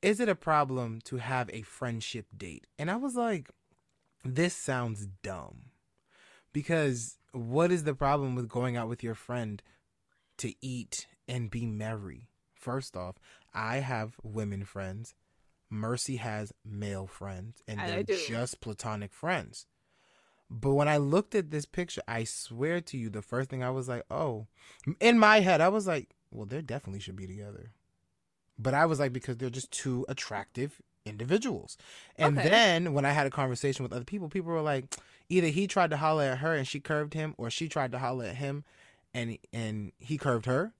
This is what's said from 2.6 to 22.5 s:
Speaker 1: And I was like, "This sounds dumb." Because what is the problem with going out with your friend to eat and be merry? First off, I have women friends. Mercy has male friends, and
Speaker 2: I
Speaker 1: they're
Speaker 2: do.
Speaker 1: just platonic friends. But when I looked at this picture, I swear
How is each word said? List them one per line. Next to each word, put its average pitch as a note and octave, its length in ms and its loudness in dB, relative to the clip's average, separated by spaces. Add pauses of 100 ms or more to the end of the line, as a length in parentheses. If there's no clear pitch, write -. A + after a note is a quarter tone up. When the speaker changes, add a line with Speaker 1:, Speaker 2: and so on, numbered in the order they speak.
Speaker 1:
And D3+ 100 -2
I F#3+ 60 0
was B3 220 -4
like, A3 320 -2 (760)
"This D3 320 2
sounds A2+ 520 -2 (160)
dumb." E2 480 -10 (840)
Because C#3+ 640 0 (160)
what C3+ 400 2
is E3+ 100 2
the D3 120 0
problem C#3 400 2
with B2 120 -2
going B2 300 0
out A#2 100 -2
with A#2+ 160 -6
your A2+ 120 -4
friend A2+ 460 -6 (760)
to A2+ 240 -6
eat B2 460 -8 (200)
and A#2+ 240 -4
be A#2 140 -2
merry? G#2+ 640 -6 (240)
First C3 420 -6
off, F2+ 220 -8 (360)
I A2 260 -2
have A#2+ 440 -4
women G#2 400 -4
friends. G2 520 -10 (580)
Mercy A#2+ 440 -2
has G#2+ 340 -6 (140)
male G2+ 420 -6
friends, G2 580 -10
and G#2+ 140 -8
Speaker 2:
I - 80 -2
Speaker 1:
they're F3 160 -2
Speaker 2:
do. F#3+ 140 0 (100)
Speaker 1:
just A#2 320 -4
platonic G#2 540 -6
friends. - 540 -4 (840)
But A#2 240 0
when D3 160 4
I D3+ 80 6
looked D3 360 2
at F#3 160 0
this D3 160 -4
picture, - 440 -6
I A2+ 160 -2
swear D3 560 -4